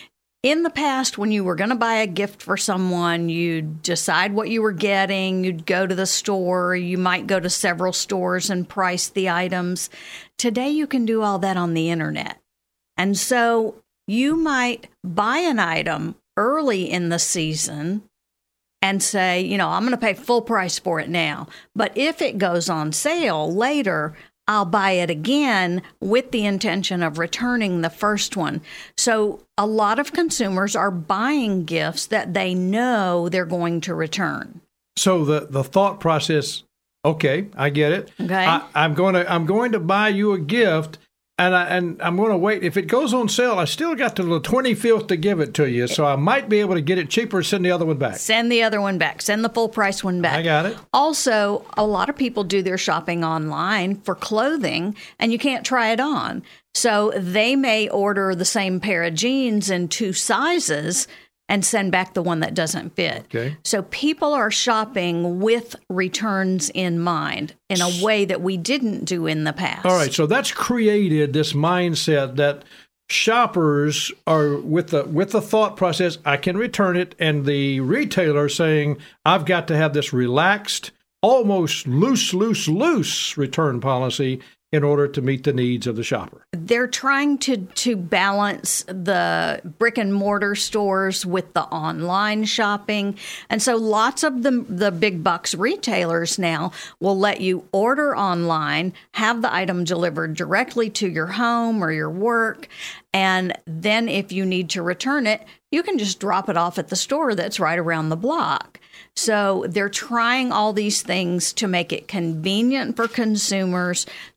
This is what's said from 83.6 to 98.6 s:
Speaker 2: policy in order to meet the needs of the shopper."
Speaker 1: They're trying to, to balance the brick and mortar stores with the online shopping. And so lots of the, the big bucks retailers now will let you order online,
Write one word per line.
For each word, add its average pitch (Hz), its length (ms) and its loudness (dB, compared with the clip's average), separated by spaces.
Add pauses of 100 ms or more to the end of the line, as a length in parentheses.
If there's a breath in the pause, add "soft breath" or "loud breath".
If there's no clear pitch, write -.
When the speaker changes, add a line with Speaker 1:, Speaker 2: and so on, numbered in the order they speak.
Speaker 2:
policy 131 580 0 (320 loud breath)
in 151 120 4
order 143 240 4
to 143 120 -4
meet 131 240 0
the 143 100 2
needs 123 340 0
of 117 80 -2
the 117 80 -4
shopper." - 500 -6
Speaker 1:
They're 226 340 0
trying 277 520 0
to, 262 180 0
to 202 380 -2
balance 196 880 0
the 170 760 0 (200)
brick 226 180 2
and 202 160 0
mortar 202 400 0
stores 190 720 0
with 180 280 -2
the 170 100 0
online 175 800 -2
shopping. 208 720 -2 (320 loud breath)
And 214 140 0
so 247 120 2
lots 220 480 2
of 262 200 0
the, 247 260 2
the 196 220 2
big 175 320 0
bucks 175 320 0
retailers 180 800 0
now 170 340 -2 (280 loud breath)
will 196 180 2
let 196 240 2
you 185 300 -2
order 262 440 2
online, 170 800 0 (220 loud breath)